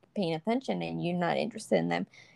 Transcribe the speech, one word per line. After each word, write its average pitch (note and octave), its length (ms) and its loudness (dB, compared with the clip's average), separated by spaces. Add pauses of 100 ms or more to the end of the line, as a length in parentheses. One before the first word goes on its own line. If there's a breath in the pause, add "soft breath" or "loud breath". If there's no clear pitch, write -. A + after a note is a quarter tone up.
(160)
paying E3 180 2
attention G3+ 480 0
and E3 220 -4
you're F3 120 0
not E3+ 200 2
interested - 400 0
in E3+ 120 2
them E3+ 180 0 (300 soft breath)